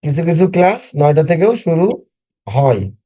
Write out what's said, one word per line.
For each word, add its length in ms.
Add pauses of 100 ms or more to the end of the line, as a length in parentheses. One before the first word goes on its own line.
কিছু 200
কিছু 240
ক্লাস 320 (160)
নয়টা 280
থেকেও 320
শুরু 300 (600)
হয়। 360 (240)